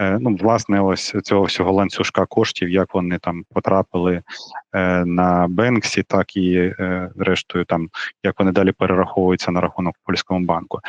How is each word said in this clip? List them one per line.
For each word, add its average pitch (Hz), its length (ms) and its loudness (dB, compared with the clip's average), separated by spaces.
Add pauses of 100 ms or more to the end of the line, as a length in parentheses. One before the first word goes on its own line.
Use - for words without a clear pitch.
Е, 98 200 0
ну, 120 160 0
власне, 104 440 2
ось 95 340 0 (100)
цього 98 180 2
всього 90 300 0
ланцюжка 95 540 0
коштів, - 440 -2
як 92 240 0
вони 87 240 -2
там 87 260 -6 (100)
потрапили, 90 680 0 (520)
е, 90 300 0
на 87 460 2
Бенксі, 107 520 0
так - 340 -2
і, 90 200 2
е, 92 600 -2
зрештою, 92 480 -2
там, 82 240 -2 (340)
як 95 160 -2
вони 95 140 2
далі 95 200 4
перераховуються 92 800 0
на 90 100 0
рахунок 87 420 -4
в - 40 -12
польському 90 400 -2
банку. 85 320 -2 (100)